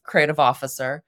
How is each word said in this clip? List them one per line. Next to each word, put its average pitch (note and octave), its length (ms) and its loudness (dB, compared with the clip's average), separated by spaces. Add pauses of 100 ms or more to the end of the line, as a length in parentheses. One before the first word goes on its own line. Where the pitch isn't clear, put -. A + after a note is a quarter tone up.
creative D3+ 340 0
officer, C3 720 -2